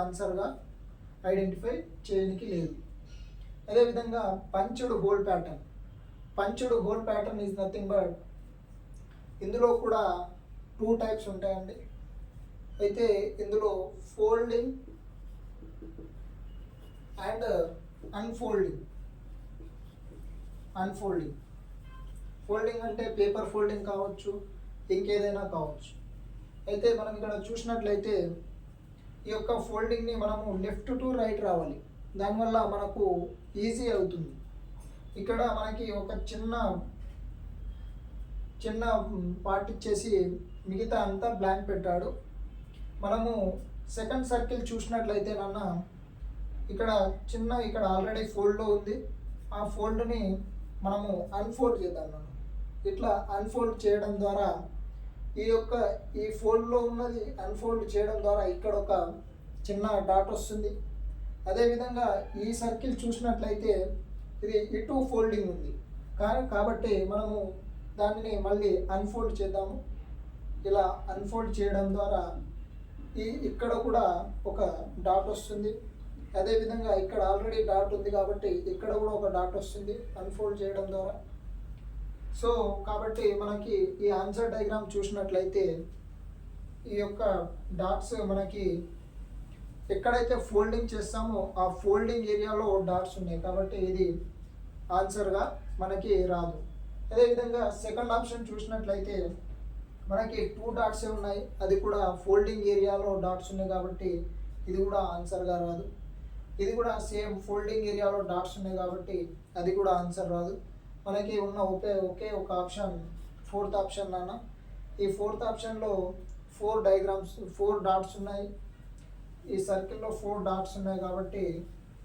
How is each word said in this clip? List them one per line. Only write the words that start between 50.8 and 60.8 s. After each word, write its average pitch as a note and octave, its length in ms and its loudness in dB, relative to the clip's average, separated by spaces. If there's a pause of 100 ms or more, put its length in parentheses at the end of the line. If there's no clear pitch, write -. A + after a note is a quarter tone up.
మనము G3+ 440 0 (100)
అన్‌ఫోల్డ్ A#3 440 2
చేద్దాం D#3+ 280 -4
నాన్న. - 160 -8 (640)
ఇట్లా G#3 220 2 (260)
అన్‌ఫోల్డ్ A3+ 480 0
చేయడం G3+ 340 4
ద్వారా G3 300 4 (880)
ఈ G#3+ 160 -2
యొక్క, A3+ 200 2 (480)
ఈ G#3+ 40 0 (160)
ఫోల్డ్లో A#3 360 6 (140)
ఉన్నది A#3 320 -2 (220)
అన్‌ఫోల్డ్ G#3+ 500 0
చేయడం G#3 300 4
ద్వారా G#3 180 6 (120)
ఇక్కడ G#3 180 0 (100)
ఒక G3+ 100 2 (760)
చిన్న G3+ 160 0 (240)
డాట్ F#3+ 260 6
వస్తుంది. G#3+ 360 -2 (800)